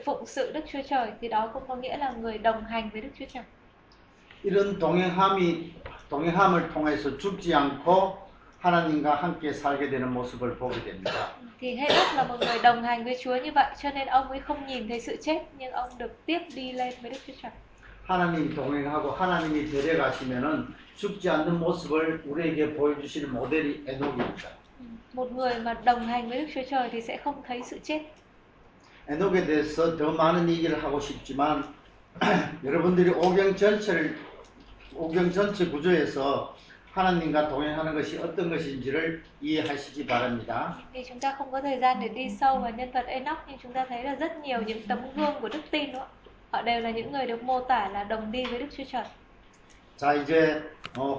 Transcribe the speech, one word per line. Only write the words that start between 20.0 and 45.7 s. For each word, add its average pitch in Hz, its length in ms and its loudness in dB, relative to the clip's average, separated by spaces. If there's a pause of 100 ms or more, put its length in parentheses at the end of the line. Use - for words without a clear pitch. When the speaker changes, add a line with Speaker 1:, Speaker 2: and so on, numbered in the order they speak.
Speaker 2:
죽지 185 320 -4
않는 165 300 2
모습을 160 680 0
우리에게 151 480 0
보여주시는 143 580 -2
모델이 139 540 -2
에녹입니다. 135 720 -4 (540)
Speaker 1:
Một 254 200 -4
người 254 260 0
mà 233 160 -2 (100)
đồng 233 220 4
hành 233 220 -2
với 254 100 -4
Đức 311 160 -2
Chúa 262 160 -4
Trời 254 220 2
thì 226 80 -6
sẽ - 160 -6
không 277 300 -6
thấy 247 180 -6
sự - 180 -12
chết. 302 180 -4 (1080)
Speaker 2:
에녹에 175 380 2
대해서 156 500 2
더 151 160 2
많은 170 380 4
얘기를 160 320 2
하고 143 180 -2
싶지만, 143 640 -2 (560)
<clears throat> 175 440 2
여러분들이 175 460 6
오 175 240 4
경 196 220 6
전체를, 202 600 2 (800)
오 160 160 -4
경 175 220 4
전체 196 380 2
구조에서 143 840 2 (380)
하나님과 160 560 4
동행하는 151 460 -2
것이 151 240 -2
어떤 170 320 -2
것인지를 139 720 -2 (180)
이해하시기 147 640 -2
바랍니다. 120 720 -2 (160)
Speaker 1:
Thì 254 160 -10
chúng 247 120 -14
ta 269 180 0
không 262 140 -8
có 269 80 -2
thời 269 200 -2
gian 254 200 4
để 233 80 -2
đi 254 200 -6 (120)
sâu 269 180 4
vào 240 120 -2
nhân 247 220 -8
vật 247 140 -2
Enoch, 277 320 -4 (100)
nhưng 269 140 -16
chúng 247 100 -16
ta 262 160 -2
thấy 240 160 -6
là 277 100 -4
rất 320 240 -4
nhiều 254 280 -2
những 220 220 -6
tấm 220 100 0 (180)
gương 294 240 2
của 220 80 -4
đức 302 220 -6